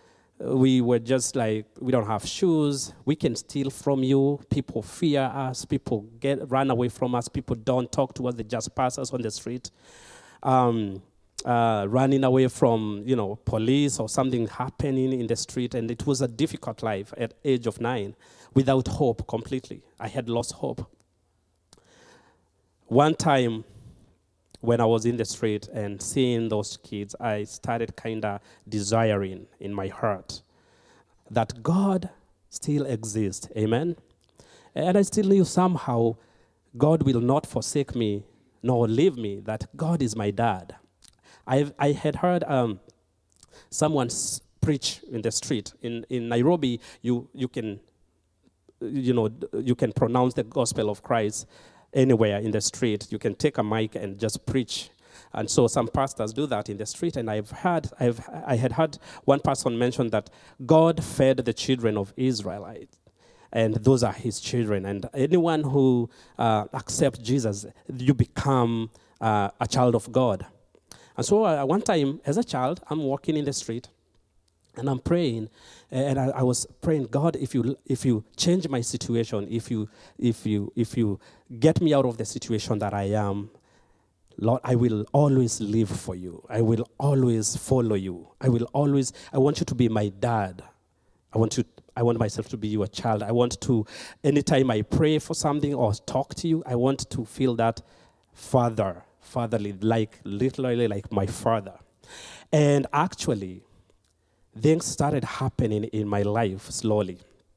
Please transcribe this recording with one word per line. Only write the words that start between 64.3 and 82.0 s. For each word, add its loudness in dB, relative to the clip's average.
children. -2
And -6
anyone 2
who, 4
uh, 2
accepts -2
Jesus, -2
you 4
become, 4
uh, 2
a -2
child 4
of -2
God. 0
And -4
so, 4
uh, 2
one 2
time, 0
as 0
a 2
child, -4
I'm -4
walking -2
in -2
the -4
street, -8
and -4
I'm 0
praying, 0
and 0
I, 0
I 0
was 2
praying, 0
"God, 0
if -4
you, 0
if -4
you 2
change 2
my -2
situation, -4
if -4
you, -2
if 0
you, -2
if -2
you 0
get 4
me 2
out 4